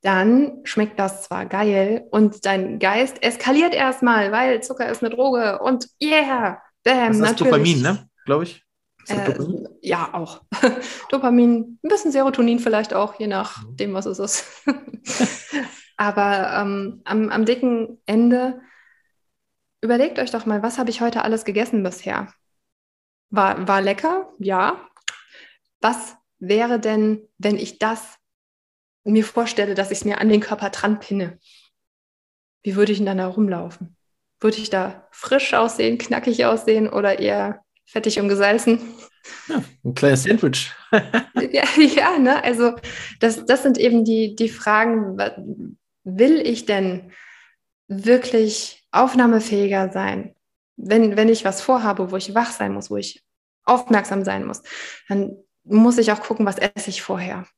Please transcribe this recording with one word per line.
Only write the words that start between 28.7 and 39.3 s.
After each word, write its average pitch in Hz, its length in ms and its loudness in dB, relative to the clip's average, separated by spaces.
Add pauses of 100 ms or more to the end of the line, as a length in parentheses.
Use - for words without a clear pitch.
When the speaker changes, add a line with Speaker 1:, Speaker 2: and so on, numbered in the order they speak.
Speaker 1:
mir 214 220 2
vorstelle, 214 500 -2
dass 196 160 -2
ich's - 140 -8
mir 202 160 -2
an 220 80 4
den 208 120 6
Körper 202 280 -6
dran 208 300 -2
pinne? 185 380 -6 (1300)
Wie 190 120 -4
würde 208 160 4
ich 202 80 0
denn 208 80 0
dann 196 100 -2
da 185 100 -2
rumlaufen? 185 680 -4 (440)
Würde 220 180 0
ich 214 120 -10
da 190 420 -6
frisch - 420 -2
aussehen, 233 440 0
knackig 240 480 -2
aussehen 220 420 2
oder 202 320 0
eher 202 420 -2 (240)
fettig 214 340 -4
und 202 100 0
gesalzen? 214 500 2 (680)